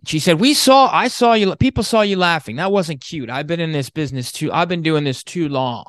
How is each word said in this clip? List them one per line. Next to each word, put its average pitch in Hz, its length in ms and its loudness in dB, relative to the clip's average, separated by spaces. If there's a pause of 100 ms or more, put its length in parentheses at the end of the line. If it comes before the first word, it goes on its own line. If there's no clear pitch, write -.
She 156 140 -4
said, 160 220 2
"We 277 140 4
saw, 262 380 6
I 180 140 2
saw 240 280 2
you, 196 200 2
people 247 300 0
saw 220 180 2
you 202 140 0
laughing. 170 400 0
That 185 160 -2
wasn't 165 280 -2
cute. 131 300 -10
I've 143 160 -6
been 170 140 -4
in 160 100 -4
this 143 200 -4
business 131 420 -6
too, 151 200 -4
I've 170 160 0
been 175 140 -4
doing 156 220 0
this 135 180 -4
too 170 260 -6
long." 131 400 -4